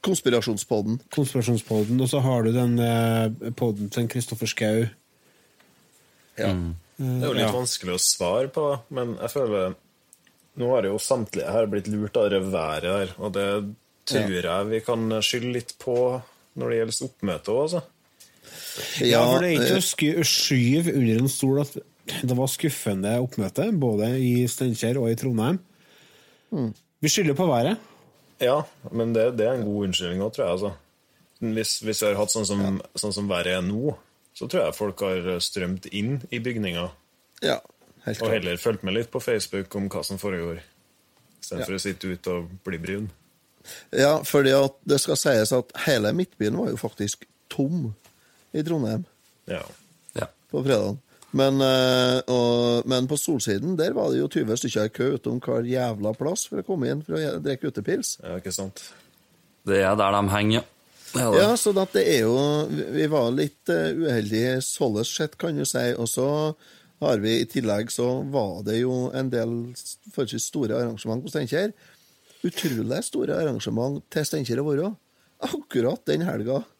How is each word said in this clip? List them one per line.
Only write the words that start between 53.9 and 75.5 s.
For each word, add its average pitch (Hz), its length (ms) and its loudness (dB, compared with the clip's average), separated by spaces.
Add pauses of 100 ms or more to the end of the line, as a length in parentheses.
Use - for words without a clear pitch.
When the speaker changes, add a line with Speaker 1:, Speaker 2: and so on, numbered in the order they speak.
Speaker 1:
var - 160 0
det 131 80 0
jo 143 100 0
tyve 120 300 -2
stykker 110 280 0
i 113 40 -4
kø 131 300 -2
utom 120 200 -4
hver 120 240 -2
jævla 117 540 -2
plass 165 300 -4
for 208 100 -8
å 190 80 -6
komme 147 240 -2
inn 147 140 -4
for 165 100 -6
å 156 60 -2
je-, 156 200 -4
drikke 143 300 -2
utepils. 165 540 -4
Speaker 4:
Ja, 87 160 -8
ikke 92 120 -8
sant? 95 300 -8 (840)
Speaker 3:
Det 98 200 4
er 95 120 6
der 101 160 4
de 101 180 4
henger, 104 240 2
ja. 113 100 0 (500)
Det - 80 0
er 113 100 2
det. - 100 6
Speaker 1:
Ja, 208 140 6
så 220 140 0 (100)
at 190 140 -2
det 190 140 4
er 156 140 6
jo, 143 460 2
vi, 147 160 -4
vi 147 240 0
var 143 240 2
litt, 143 380 -4
eh, 160 240 0
uheldige 123 680 0
således 117 520 -2
sett, 156 220 -4
kan 170 180 -4
du 143 100 -2
si. 120 280 0
Og 117 160 -4
så 151 460 0 (460)
har 139 180 2
vi 113 220 2
i 127 40 0
tillegg, 110 460 -2
så 127 400 -2
var 104 320 -2
det 107 180 0
jo 127 320 0
en 131 160 -2
del 117 240 0 (220)
s-, - 220 -14 (140)
forholdsvis 120 380 -4
store 120 320 -2
arrangement 113 420 -4
på - 60 -10
Steinkjer. 151 440 -2 (720)
Utrolig 135 600 -4
store 151 340 -4
arrangement 127 720 -2
til 151 160 -2
Steinkjer 120 320 -2
å 143 80 -2
være. 156 300 -2 (460)
Akkurat - 640 -2